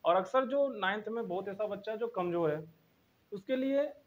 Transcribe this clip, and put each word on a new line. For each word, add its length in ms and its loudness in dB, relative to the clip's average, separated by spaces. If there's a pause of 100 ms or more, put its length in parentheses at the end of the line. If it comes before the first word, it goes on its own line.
और 120 6
अक्सर 300 2
जो 240 2
ninth 380 -2
में 200 -4
बहुत 200 -4
ऐसा 200 -2
बच्चा 240 -6
है 60 -4
जो 100 -2
कमज़ोर 440 0
है, 120 -4 (680)
उसके 240 -4
लिए 300 2 (220)